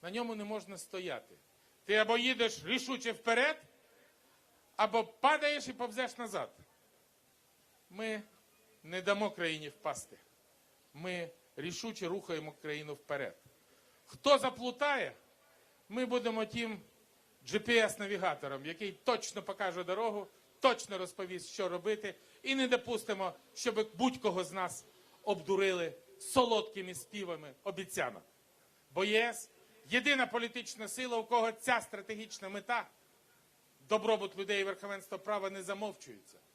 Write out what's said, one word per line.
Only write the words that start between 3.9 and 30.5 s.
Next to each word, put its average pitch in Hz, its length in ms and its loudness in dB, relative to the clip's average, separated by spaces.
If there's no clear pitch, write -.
або 220 280 4
падаєш 294 640 2
і 254 60 -8
повзеш 247 440 -4
назад. 196 360 -4
Ми 214 320 -6
не 175 180 -6
дамо 202 300 2
країні 160 380 -2
впасти. - 480 -8
Ми 170 360 -6
рішуче 175 520 -6
рухаємо 165 440 -4
країну 151 320 -6
вперед. 139 440 -6
Хто - 320 6
заплутає, 247 760 0
ми 247 160 0
будемо 226 400 0
тим 220 360 -4
G 185 140 0
P 214 100 -4
S-навігатором, 190 960 2
який 170 260 -6
точно - 520 -2
покаже 185 400 -4
дорогу, 208 440 -2
точно 247 380 2
розповість, 180 520 -6
що 190 200 -2
робити, 202 460 -4
і 269 120 0
не 262 120 2
допустимо, 220 680 0
щоб 220 420 0
будь-кого 208 480 2
з 165 80 -6
нас 185 340 -6
обдурили 185 680 2
солодкими 214 760 2
співами 165 580 -8
обіцянок. 165 600 -4
Бо 180 140 2
Є 220 240 4
С — - 200 -8
єдина 254 380 4
політична 233 600 -4